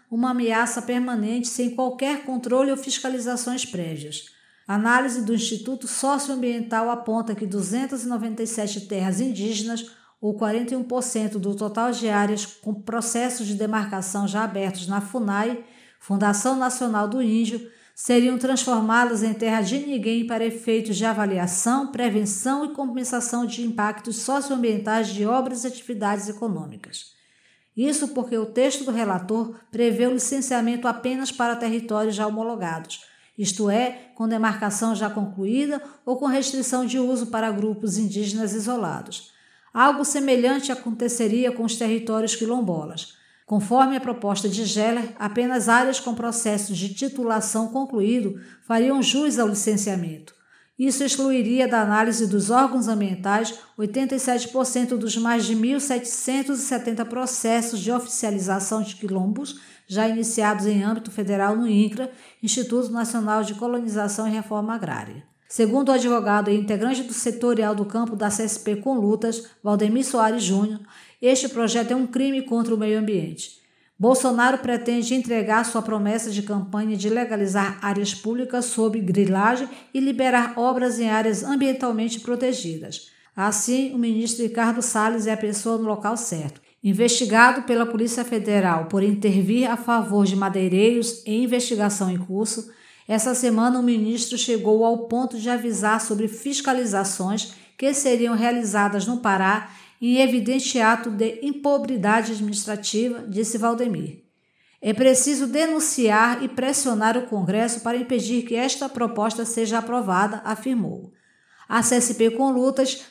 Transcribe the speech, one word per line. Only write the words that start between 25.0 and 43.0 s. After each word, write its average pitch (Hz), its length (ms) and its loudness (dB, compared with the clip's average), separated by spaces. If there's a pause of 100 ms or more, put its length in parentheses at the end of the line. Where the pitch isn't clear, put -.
de 202 160 -2
obras 247 400 0
e - 20 -4
atividades 208 640 -4
econômicas. 160 880 -8 (580)
Isso 285 320 0
porque 240 280 -4
o 220 120 -2
texto 269 360 0
do 254 80 -4
relator 220 640 -2 (160)
prevê 233 360 2
o 254 60 0
licenciamento 240 720 -2
apenas 254 440 -4
para 240 240 -2
territórios 220 600 -2
já 214 100 -2
homologados, 214 800 -6 (340)
isto 208 320 0
é, 240 460 0
com 226 120 -2
demarcação 220 680 0
já 208 160 -2
concluída 208 680 -2 (240)
ou 247 140 -2
com 277 80 -4
restrição 262 640 0
de 247 100 -2
uso 247 300 0
para 226 240 -2
grupos 208 480 -2
indígenas 208 540 -2
isolados. 214 800 -6 (400)
Algo 277 320 4
semelhante 269 680 2
aconteceria 240 800 0
com 240 120 -4
os 226 120 -2
territórios 226 600 0
quilombolas. 175 800 -4 (300)